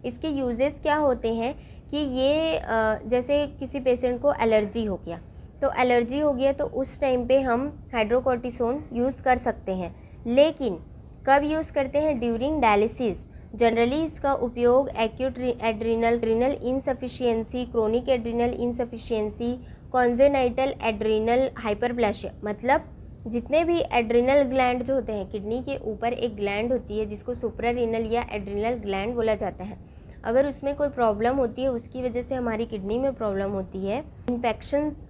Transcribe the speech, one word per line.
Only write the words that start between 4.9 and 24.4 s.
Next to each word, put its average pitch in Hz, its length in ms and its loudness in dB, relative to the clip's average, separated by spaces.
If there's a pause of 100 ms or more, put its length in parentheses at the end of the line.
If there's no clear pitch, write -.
गया, 170 240 -10 (420)
तो 269 160 2
एलर्जी 247 420 2
हो 294 120 2
गया 269 200 2
तो 277 120 -2
उस - 360 -4
टाइम 254 260 2
पे 262 140 6
हम 262 440 -2 (100)
हाइड्रोकॉर्टिसोन 247 1000 0
यूज़ 247 300 0
कर 254 140 4
सकते 226 360 -4
हैं। - 540 -8
लेकिन 262 520 4 (500)
कब 285 160 6
यूज़ 311 280 -2
करते 277 260 0
हैं, 302 220 2
during 233 380 0
dialysis। 214 580 2 (400)
generally 233 480 4
इसका 277 280 -2
उपयोग 240 560 4
एक्यूट 240 500 -2
रे-, 247 240 -2
एड्रिनल, 226 520 2
एड्रिनल 240 380 2
इनसफिशिएंसी, 247 1120 -2
क्रोनिक 233 440 0
एड्रिनल 240 420 2
इनसफिशिएंसी, 240 1160 -4 (300)
congenital 254 760 6 (100)
adrenal 226 840 2
hyperplasia, 214 640 0 (160)
मतलब 240 380 2 (440)
जितने 240 380 2
भी 339 180 2 (100)
एड्रिनल 240 500 4